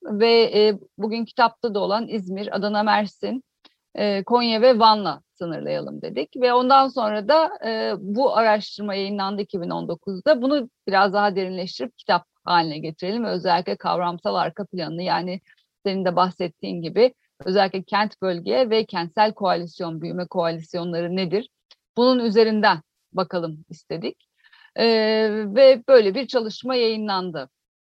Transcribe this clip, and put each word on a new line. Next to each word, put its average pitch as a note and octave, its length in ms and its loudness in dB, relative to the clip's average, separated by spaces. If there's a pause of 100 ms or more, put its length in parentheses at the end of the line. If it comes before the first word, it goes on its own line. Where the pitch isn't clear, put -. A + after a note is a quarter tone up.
ve, A#3 380 4 (140)
e, G#3 240 4 (180)
bugün A3 280 -4
kitapta A#3 500 0
da G#3 40 -2
olan G3 280 -2
İzmir, G3 480 -8
Adana, G#3 280 -2
Mersin, G#3 600 -2 (520)
e, G3+ 280 -2
Konya A#3 380 0
ve B3 180 6
Van'la G#3 420 4 (120)
sınırlayalım D3 680 -8
dedik. B3+ 360 -6
Ve B3 160 2
ondan C4 340 6
sonra G#3+ 400 -4
da, D#4+ 380 2
e, A3 320 -4
bu G#3 400 0
araştırma G#3 580 0
yayınlandı G3 460 -4
iki F#3+ 200 -8
bin F3 80 -6
on E3+ 180 -6
dokuzda. G3 540 0
Bunu C4 280 -2 (180)
biraz F#3+ 260 2
daha G3+ 220 2
derinleştirip F#3 640 -6
kitap F3 280 -2 (180)
haline E3 360 0
getirelim F3+ 460 -6
ve G3+ 40 -4
özellikle F3+ 460 -2
kavramsal F3 600 -4
arka E3 300 -4
planını, E3 380 -8
yani F3+ 380 -4 (440)
senin F#3+ 200 -2
de F3 100 0
bahsettiğin F3+ 680 -4
gibi G3 320 2 (320)
özellikle F#3+ 380 0
kent G#3 380 -2
bölge F#3+ 480 0
ve A3 160 0
kentsel G3+ 480 -2
koalisyon, F3 680 -4
büyüme E3+ 260 -6
koalisyonları E3+ 880 -4
nedir? F#3+ 340 -4 (480)
Bunun B3 280 4
üzerinden G#3+ 560 4 (320)
bakalım E3 560 -4
istedik. E3 580 -10 (480)
E, A3+ 100 2 (460)
ve A3 560 4
böyle A3 280 6
bir C4 120 -4
çalışma A#3+ 480 -4
yayınlandı. G3+ 760 -4 (320)